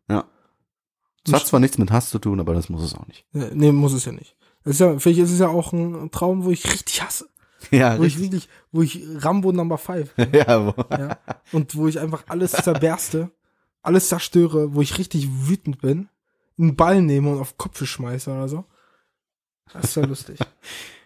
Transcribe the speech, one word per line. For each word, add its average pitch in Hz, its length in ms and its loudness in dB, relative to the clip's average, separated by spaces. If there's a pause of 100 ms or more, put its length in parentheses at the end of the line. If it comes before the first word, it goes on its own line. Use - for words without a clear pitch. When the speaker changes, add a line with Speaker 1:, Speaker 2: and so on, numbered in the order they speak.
Speaker 1:
Ja. 104 120 0 (1040)
Das 151 80 0
Speaker 2:
Nicht 143 80 6
Speaker 1:
hat - 60 -4
zwar 135 120 4
nichts 131 180 2
mit 98 140 2
Hass 117 180 2
zu - 80 -4
tun, 101 220 -2
aber 85 140 -2
das 85 160 -2
muss 82 120 -6
es 80 140 -6
auch - 120 -16
nicht. - 260 -20
Speaker 2:
Nee, 143 200 -6
nee, 147 200 4
muss 143 200 2
es 127 120 -4
ja - 80 -10
nicht. - 240 -20 (260)
Das 143 120 -2
ist 147 40 0
ja, 175 180 4
vielleicht 170 220 4
ist 175 120 4
es 180 80 0
ja 180 100 4
auch 170 240 -2
ein 170 380 -4
Traum, 185 340 -2
wo 180 40 0
ich 175 220 -2
richtig - 320 -6
hasse. - 240 -10 (440)
Speaker 1:
Ja, 123 260 4
Speaker 2:
Wo 165 60 2
ich 156 140 2
Speaker 1:
richtig. 175 40 -4
Speaker 2:
wirklich, 190 280 -6 (220)
wo 165 120 0
ich 160 200 -4 (200)
Rambo 185 280 0
Number 170 280 -2
Five 170 360 -8
bin. 123 160 0
Speaker 1:
<laughs> - 20 -10
Ja, 117 340 6
wo 101 60 0 (180)
Speaker 2:
Ja. 143 260 -6 (340)
Und 151 240 -2
wo 156 120 0
ich 156 120 -2
einfach 156 280 -8
alles 175 240 -2
zerberste, 165 800 -2 (500)
alles 185 280 0
zerstöre, 156 680 0
wo 147 60 2
ich 139 180 -2
richtig 156 280 -2 (200)
wütend 151 340 -2
bin, 156 260 -2 (520)
einen 160 160 4
Ball 180 260 4
nehme 143 300 2
und 139 80 -2
auf - 180 -10
Kopf - 260 -10
schmeiße 131 480 -8
oder 131 160 -6
so. 160 180 -8 (1080)
Das - 120 -10
ist - 100 -6
ja 151 100 -2
lustig. 139 400 -8
Speaker 1:
<laughs> - 40 -20 (560)